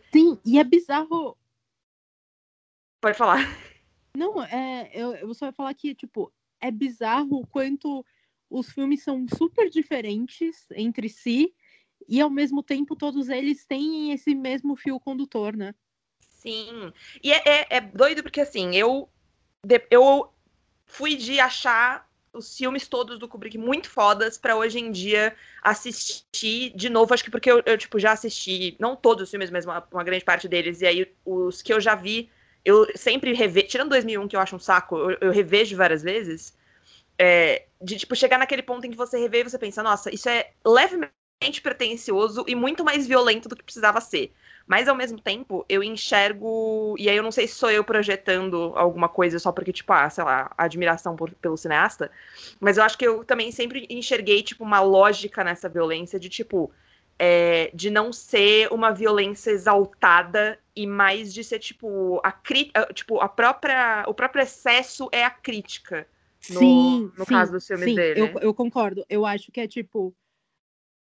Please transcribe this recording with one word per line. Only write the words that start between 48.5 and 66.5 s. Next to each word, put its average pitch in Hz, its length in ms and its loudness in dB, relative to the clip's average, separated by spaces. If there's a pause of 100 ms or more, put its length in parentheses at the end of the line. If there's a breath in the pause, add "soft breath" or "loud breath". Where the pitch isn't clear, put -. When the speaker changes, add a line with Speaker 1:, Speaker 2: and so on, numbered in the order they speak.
Speaker 2:
alguma 175 320 2
coisa 170 300 0
só 175 140 -2
porque, 175 200 -6
tipo, - 220 -2
ah, 151 160 4
sei 175 140 -6
lá, 135 340 -2
admiração 165 580 -2
por, 165 200 -8
pelo 160 200 -4
cineasta, 160 540 -2 (500 loud breath)
mas 196 180 2
eu 214 60 6
acho 220 140 2
que 254 80 0
eu 226 180 0
também 233 280 -4
sempre 240 380 -8
enxerguei, 220 520 0
tipo, - 220 -12
uma 208 180 4
lógica 196 600 4
nessa 175 260 -6
violência 165 500 -4
de, 180 100 -16
tipo, 196 420 -4 (480 soft breath)
é, 170 560 4
de 185 160 -4
não 220 200 0
ser 214 640 4
uma 226 180 2
violência 208 600 0
exaltada 202 1080 2 (160)
e 208 120 -6
mais 202 440 0
de 220 120 -12
ser, 220 160 -6
tipo, 196 640 -4
a 190 80 0
cri-, 285 420 -4
a, 214 180 0
tipo, - 280 -4
a 202 100 0
própria, 240 760 0
o 214 80 -4
próprio 262 260 -2
excesso 254 720 -2
é 240 120 0
a 247 60 0
crítica - 760 -10 (420)
no, 180 100 -2